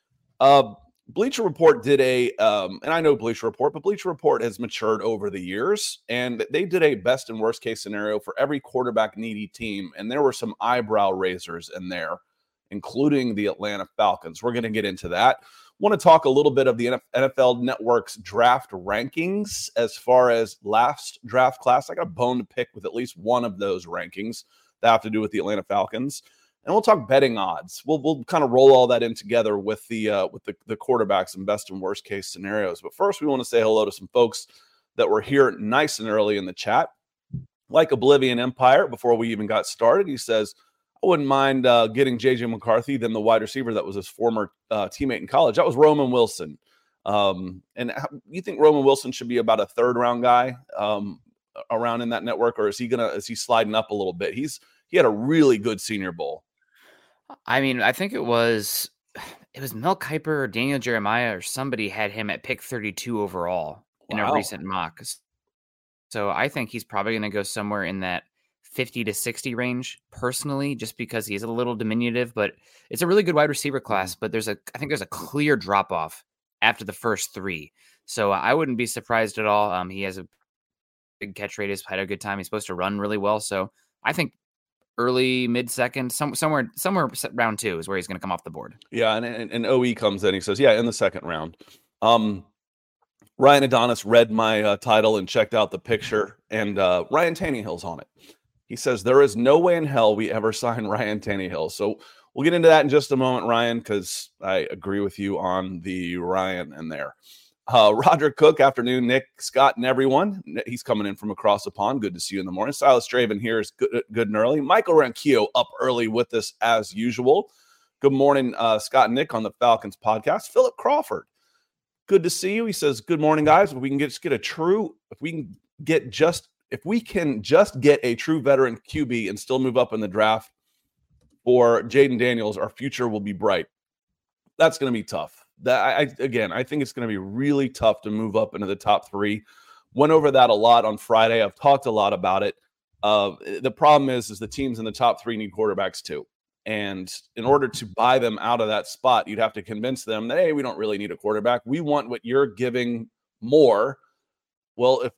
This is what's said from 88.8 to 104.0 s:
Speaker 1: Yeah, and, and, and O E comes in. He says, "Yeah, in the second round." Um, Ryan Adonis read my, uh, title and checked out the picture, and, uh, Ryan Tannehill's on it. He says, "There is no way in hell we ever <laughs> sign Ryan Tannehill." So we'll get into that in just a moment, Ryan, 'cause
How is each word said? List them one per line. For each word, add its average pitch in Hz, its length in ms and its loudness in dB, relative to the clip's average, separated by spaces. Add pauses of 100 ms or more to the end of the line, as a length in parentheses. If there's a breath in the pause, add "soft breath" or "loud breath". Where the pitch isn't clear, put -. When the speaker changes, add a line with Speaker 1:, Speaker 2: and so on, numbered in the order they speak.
Speaker 1:
Yeah, 110 240 0
and, 117 100 -4
and, 117 260 -10
and 117 160 -4
O 127 180 2
E 123 80 0
comes 101 300 -2
in. 98 100 2
He 95 80 -4
says, 104 180 -4
"Yeah, 117 200 6
in 120 80 0
the 113 60 -4
second 95 340 -2
round." 82 300 -8 (440 soft breath)
Um, 107 420 2 (920)
Ryan 139 260 6
Adonis 120 400 0
read 113 280 6
my, 110 320 2
uh, 101 140 2
title 110 400 4
and 92 100 -6
checked 107 260 -2
out 107 160 2
the 95 100 -10
picture, 107 580 -4 (120)
and, 104 300 -4
uh, 90 320 2
Ryan 165 240 0
Tannehill's 123 480 -8
on 85 160 -10
it. - 80 -20 (600 soft breath)
He - 80 -14
says, 117 280 -4
"There 127 180 6
is 117 140 4
no 131 240 4
way 175 160 2
in 160 100 -2
hell 113 300 2
we 107 160 -4
ever 110 220 -2
<laughs> - 0 -
sign 117 340 -4
Ryan 104 320 -2
Tannehill." 92 520 -6
So 107 280 -4 (340 soft breath)
we'll 135 100 -4
get 165 100 2
into 170 140 4
that 156 140 8
in 143 80 0
just 139 220 2
a 135 60 2
moment, 127 300 0
Ryan, 117 340 0
'cause 101 480 -6 (120)